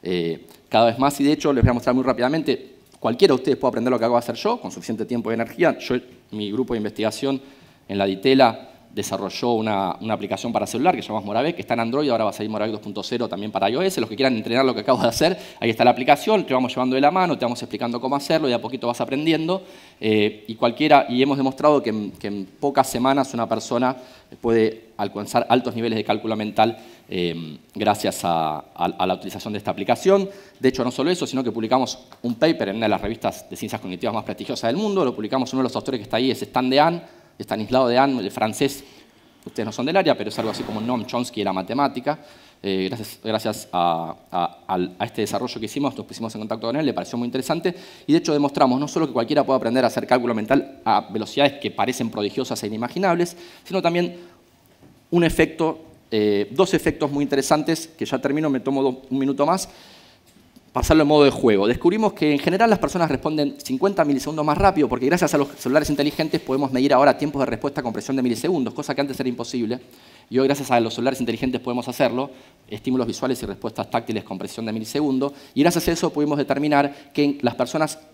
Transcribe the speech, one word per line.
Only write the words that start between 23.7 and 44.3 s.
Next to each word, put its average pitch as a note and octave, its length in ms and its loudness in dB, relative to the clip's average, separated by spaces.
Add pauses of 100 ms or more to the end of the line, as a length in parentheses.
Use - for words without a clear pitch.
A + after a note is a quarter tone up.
puede A2+ 560 2
alcanzar G#2 520 -2
altos B2 280 2
niveles A2+ 200 -2
de G#2 80 -2
cálculo A2 300 -2
mental, A2 420 0 (320)
eh, E2 480 -4 (160)
gracias G2+ 520 -2
a, D#2+ 400 -2 (100)
a, E2+ 100 -4 (140)
a F#2 80 0
la F#2 80 0
utilización G2+ 380 -10
de G#2 60 -6
esta G#2 120 -6
aplicación. F#3+ 580 2 (300)
De C3 120 2
hecho, B2+ 120 -4
no B2 80 0
solo C3+ 180 -2
eso, F3 160 0
sino C3 200 -4
que A2+ 80 -2
publicamos A#2 480 0 (220)
un A#2+ 120 -4
paper B2+ 360 2
en G2 60 -4
una A2+ 100 0
de G#2 40 2
las F#2 100 2
revistas - 480 -6
de F#2 60 -12
ciencias G#2+ 260 -8
cognitivas F#2+ 320 -6
más G#2+ 120 -4
prestigiosas A2+ 440 -4
del C3 80 0
mundo, G3 280 0
lo A#2+ 100 0
publicamos A#2 380 -2
uno C3 100 0
de B2 60 0
los - 80 -4
autores B2 240 -4
que - 20 -12
está A2+ 140 -4
ahí, B2 160 2
es - 100 -4
Stan B2+ 260 -2
Dehaene, D#3 320 4 (380)
Estanislao A2 480 0
Dehaene, B2+ 340 4
el G2 120 -4
francés. A2+ 500 -2 (640)
Ustedes - 180 -6
no G#2+ 60 -4
son A#2+ 160 -6
del E3 100 0
área, E3 220 4
pero G#2+ 100 -6
es - 120 -8
algo A2 100 0
así - 140 -6
como G#2+ 160 -6
Noam A#2 260 -2
Chomsky B2 340 -4
de G2+ 40 0
la F#2+ 80 0
matemática. C3 640 -2 (420)
Eh, F#2+ 280 -2
gracias, A2 340 -10
gracias A2 480 -4
a, E2 460 0 (160)